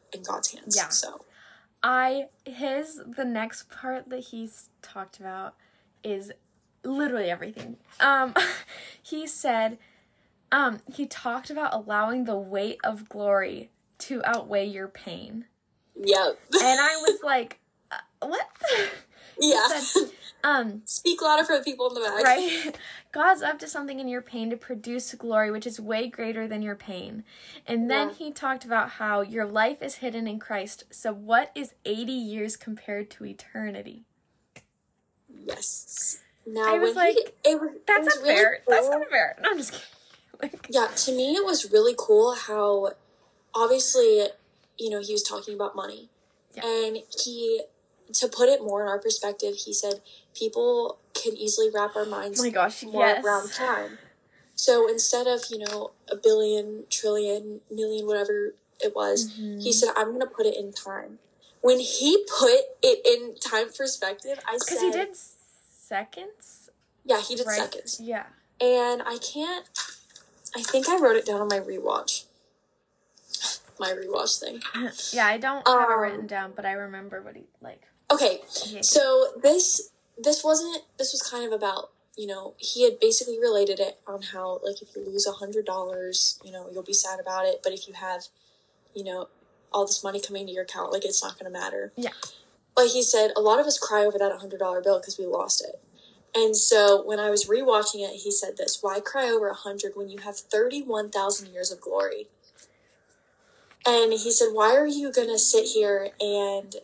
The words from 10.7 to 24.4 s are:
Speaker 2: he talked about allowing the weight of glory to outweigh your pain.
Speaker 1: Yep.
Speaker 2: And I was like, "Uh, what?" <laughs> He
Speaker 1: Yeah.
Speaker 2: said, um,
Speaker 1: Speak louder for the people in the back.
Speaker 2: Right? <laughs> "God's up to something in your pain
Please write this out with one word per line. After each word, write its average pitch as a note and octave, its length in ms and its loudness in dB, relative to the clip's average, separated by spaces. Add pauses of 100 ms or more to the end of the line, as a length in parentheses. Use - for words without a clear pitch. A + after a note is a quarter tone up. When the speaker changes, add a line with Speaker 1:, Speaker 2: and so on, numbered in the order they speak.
Speaker 2:
he C#4+ 160 -6
talked B3+ 420 -8
about D4+ 240 -4
allowing A3 520 -2
the A3+ 120 -2
weight G3 460 -4
of G#3+ 240 -4
glory G3+ 640 -2 (280)
to C4 260 -6
outweigh G3+ 420 -2
your G3 220 -10
pain. G3 560 -14 (500)
Speaker 1:
Yep. F#3+ 440 4 (220)
Speaker 2:
And C4 200 6
I D#4 160 4
was D#4+ 260 4
like, C4 360 0 (320)
"Uh, - 60 -10 (300)
what?" F4 200 -4 (220)
<laughs> G#4 200 2 (500)
He D4 140 6
Speaker 1:
Yeah. - 160 4
Speaker 2:
said, D4+ 420 0 (320)
um, A#3 420 0
Speaker 1:
Speak - 360 -2
louder D#4 240 4
for D#4 120 2
the C4 60 -2
people B3+ 240 -2
in B3 80 -6
the A#3+ 60 -6
back. G#3+ 220 0
Speaker 2:
Right? E4 540 -4 (180)
<laughs> - 160 -20
"God's E4+ 300 2
up D4+ 180 -4
to - 80 -14
something C#4 320 -10
in C4 80 -8
your B3 140 -6
pain A3+ 300 -8